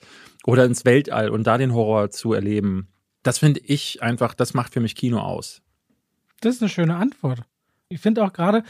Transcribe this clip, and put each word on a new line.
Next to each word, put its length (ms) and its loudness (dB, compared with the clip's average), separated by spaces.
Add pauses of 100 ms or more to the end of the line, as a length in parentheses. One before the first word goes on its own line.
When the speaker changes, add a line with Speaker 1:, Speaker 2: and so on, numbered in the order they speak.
(440)
Speaker 1:
Oder 220 6
ins 180 -2
Weltall 460 2
und 160 -2
da 100 4
den 160 0
Horror 380 0
zu 240 -4
erleben. 540 -2 (340)
Das 160 0
finde 260 2
ich 380 -4
einfach, 320 -2
das 180 -2
macht 220 -4
für 60 -2
mich 140 -2
Kino 260 -2
aus. 420 -10 (800)
Speaker 2:
Das 140 0
ist 40 -10
eine 80 0
schöne 280 0
Antwort. 440 -4 (480)
Ich 120 -10
finde 240 2
auch 100 -4
gerade, 360 0